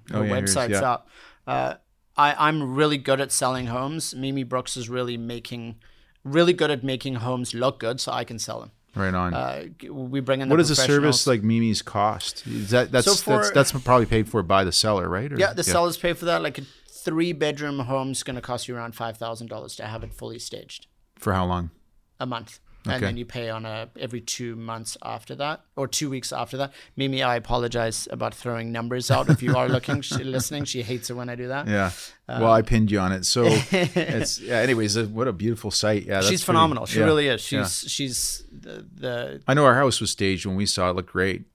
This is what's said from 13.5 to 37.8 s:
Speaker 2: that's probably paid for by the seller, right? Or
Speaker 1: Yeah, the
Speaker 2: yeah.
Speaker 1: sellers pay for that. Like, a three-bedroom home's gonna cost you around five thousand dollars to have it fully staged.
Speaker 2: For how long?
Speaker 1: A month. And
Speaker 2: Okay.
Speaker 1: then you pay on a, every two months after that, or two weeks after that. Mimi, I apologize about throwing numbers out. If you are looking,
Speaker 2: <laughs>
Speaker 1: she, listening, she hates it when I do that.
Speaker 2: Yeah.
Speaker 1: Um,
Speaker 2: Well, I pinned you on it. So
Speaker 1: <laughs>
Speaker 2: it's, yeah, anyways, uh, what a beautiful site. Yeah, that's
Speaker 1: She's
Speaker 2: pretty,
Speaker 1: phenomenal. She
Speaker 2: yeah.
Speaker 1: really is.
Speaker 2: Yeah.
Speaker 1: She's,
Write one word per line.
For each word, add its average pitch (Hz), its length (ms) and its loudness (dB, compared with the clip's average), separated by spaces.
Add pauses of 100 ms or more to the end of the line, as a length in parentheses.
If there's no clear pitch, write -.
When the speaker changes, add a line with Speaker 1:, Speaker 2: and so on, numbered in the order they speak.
Speaker 2:
that's 139 180 6
probably 123 340 4
paid 110 220 2
for 107 140 0
by 95 220 4
the 95 80 0
seller, 98 360 2
right? 110 240 -4
Or 131 60 -2
Speaker 1:
Yeah, 185 160 2
the 170 100 -2
Speaker 2:
yeah. - 80 2
Speaker 1:
sellers 170 240 2
pay 175 160 0
for 170 140 -6
that. 170 160 2
Like, 151 160 -4
a 139 40 -10 (280)
three-bedroom 147 920 -2
home's 131 420 -2
gonna 127 200 -8
cost 123 260 -6
you 123 80 -8
around 117 180 -10
five 117 220 -8
thousand 113 320 -8
dollars 104 280 -12
to 107 100 -12
have 113 180 -8
it 110 100 -12
fully 117 240 -12
staged. - 480 -14 (320)
Speaker 2:
For 104 140 -2
how 92 140 2
long? 87 240 -2 (500)
Speaker 1:
A 127 60 -4
month. 120 340 -10 (240)
And 127 100 -4
Speaker 2:
Okay. 120 120 -2
Speaker 1:
then 95 100 -2
you 120 80 -8
pay 117 240 -8
on 113 160 -6
a, 113 320 -8
every 120 240 -8
two 117 360 -8
months 113 480 -10
after 117 320 -10
that, 143 240 -6 (160)
or 135 100 -2
two 143 240 -4
weeks 131 220 -6
after 123 240 -6
that. 139 160 -4 (240)
Mimi, 135 260 0
I 123 140 2
apologize 117 760 -2
about 120 240 -4
throwing 117 380 -6
numbers 117 360 -4
out. 131 200 4
If 143 120 6
you 127 160 0
are 127 120 2
looking, 127 320 0
Speaker 2:
<laughs> - 100 -10
Speaker 1:
she, 131 140 -2
listening, 131 400 -4
she 127 180 -4
hates 113 260 -6
it 127 60 -8
when 123 140 -8
I 120 80 -8
do 123 100 -8
that. 131 220 -4
Speaker 2:
Yeah. 98 240 2 (360)
Speaker 1:
Um, 123 140 -2
Speaker 2:
Well, 113 100 6
I 110 100 8
pinned 110 280 4
you 104 80 2
on 95 140 2
it. 92 120 -4
So 120 200 2
Speaker 1:
<laughs> - 260 4
Speaker 2:
it's, - 680 0
yeah, 117 180 -2
anyways, 113 380 2
uh, 113 80 2
what 113 240 -2
a 113 40 0
beautiful 107 380 -2
site. 104 360 0
Yeah, 101 80 -2
that's 95 140 2
Speaker 1:
She's 175 120 2
Speaker 2:
pretty, - 60 -4
Speaker 1:
phenomenal. 160 400 4
She - 120 -2
Speaker 2:
yeah. - 60 6
Speaker 1:
really 151 240 6
is. 117 240 -2
Speaker 2:
Yeah. 107 140 2
Speaker 1:
She's, - 260 -4